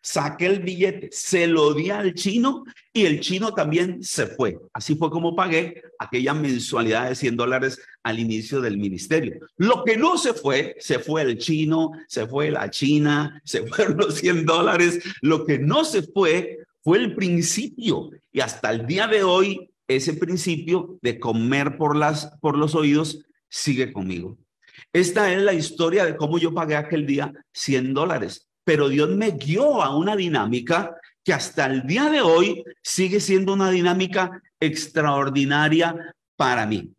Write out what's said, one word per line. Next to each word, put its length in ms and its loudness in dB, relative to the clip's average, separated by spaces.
Saqué 460 -4
el 140 2
billete, 500 -2
se 340 0
lo 300 4
di 160 -2
al 240 -2
chino 480 0
y 140 4
el 140 2
chino 340 -2
también 480 0
se 240 -4
fue. 320 -4
Así 220 -2
fue 160 -2
como 240 -2
pagué 480 -2
aquella 340 -2
mensualidad 760 0
de 60 -4
cien 200 -2
dólares 440 -2
al 160 -4
inicio 440 -4
del 160 -2
ministerio. 640 -4
Lo 260 2
que 120 2
no 220 2
se 160 0
fue, 460 -2
se 180 -2
fue 240 -2
el 160 0
chino, 540 0
se 180 -6
fue 240 -2
la 220 -4
china, 720 2
se 180 -4
<laughs> 60 -8
fueron 300 0
los 180 0
cien 280 0
dólares. 600 2
Lo 240 2
que 140 0
no 260 2
se 160 -2
fue 560 0
fue 160 4
el 160 0
principio. 960 0
Y 80 -2
hasta 320 -2
el 160 -2
día 180 0
de 160 2
hoy, 480 2
ese 260 0
principio 880 -2
de 160 -2
comer 580 0
por 180 2
las, 440 0
por 180 0
los 160 0
oídos 500 2
sigue 420 -2
conmigo. 460 -8
Esta 380 2
es 100 0
la 120 4
historia 520 0
de 120 -2
cómo 200 -2
yo 160 0
pagué 220 -2
aquel 300 -2
día 260 -2
cien 400 -2
dólares. 560 -4
Pero 260 4
Dios 200 2
me 220 0
guió 500 2
a 140 0
una 200 0
dinámica 800 0
que 100 2
hasta 320 -2
el 200 -2
día 240 0
de 120 2
hoy 420 4
sigue 360 0
siendo 340 2
una 160 2
dinámica 720 0
extraordinaria 1600 0
para 300 0
mí. 340 -4